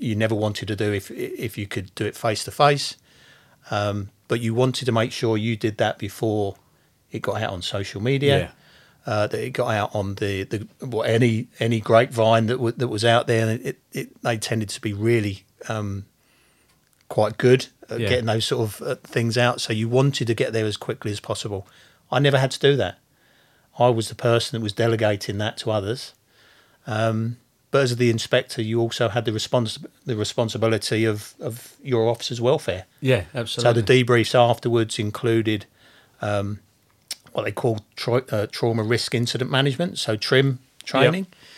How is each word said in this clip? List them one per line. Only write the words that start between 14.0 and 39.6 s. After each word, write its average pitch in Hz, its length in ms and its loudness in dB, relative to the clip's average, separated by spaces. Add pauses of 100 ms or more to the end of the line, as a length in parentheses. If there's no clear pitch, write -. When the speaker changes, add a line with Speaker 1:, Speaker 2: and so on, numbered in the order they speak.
Speaker 1:
they 117 140 -2
tended 110 320 -4
to - 120 -12
be 110 120 -6
really, 104 520 0 (240)
um, 101 360 -6 (1040)
quite 107 300 0
good 127 300 6 (200)
at 117 120 -6
Speaker 2:
Yeah. 110 80 -2
Speaker 1:
getting 123 180 0
those 110 180 0
sort 117 240 -2
of, - 180 -12
uh, 143 100 -2
things 117 420 -2
out. 123 220 2
So - 120 -4
you 110 160 -2
wanted 131 380 2
to 113 80 0
get 123 180 -2
there 110 140 0
as 104 100 -2
quickly - 360 -6
as 104 80 -8
possible. 101 460 -6 (460)
I 127 60 2
never 139 200 4
had 131 140 2
to - 80 -10
do 143 160 4
that. 95 220 -4 (800)
I 123 100 6
was 113 200 0
the - 60 -12
person 117 440 0
that 113 40 -4
was 107 100 -4
delegating 107 640 0
that 107 200 -4
to 110 120 -4
others. 107 440 -4 (720)
Um, 113 500 -2 (340)
but 139 120 4
as 120 140 0
the 120 140 4
inspector, 117 520 0
you 113 180 0
also 117 280 0
had 110 160 -2
the 110 80 0
respons-, 110 520 -2 (200)
the 120 120 -4
responsibility 110 880 0
of, 107 360 -2
of 120 420 -10
your 117 260 2
officer's 120 320 -4
welfare. 117 440 0 (160)
Speaker 2:
Yeah, 123 320 2
Speaker 1:
So 123 80 -6
Speaker 2:
absolutely. 117 420 2
Speaker 1:
the 127 220 6
debriefs 117 300 2
afterwards 120 640 2
included, 110 680 0 (560)
um, 104 380 -4 (720)
what 110 120 -2
they 107 80 -4
call 113 280 -2 (160)
tra-, 123 340 0
uh, 107 200 0
trauma 113 320 0
risk 110 320 0
incident 120 360 -2
management, 143 480 0